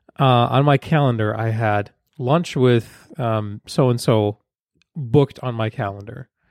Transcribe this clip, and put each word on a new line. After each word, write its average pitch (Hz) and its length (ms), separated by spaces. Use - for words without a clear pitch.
Uh, 139 60
on 135 140
my 143 140
calendar, 117 600
I 113 120
had 107 400
lunch 147 380
with, 123 600
um, 107 480
so-and-so 120 720
booked 135 440
on 123 140
my 110 160
calendar. 101 580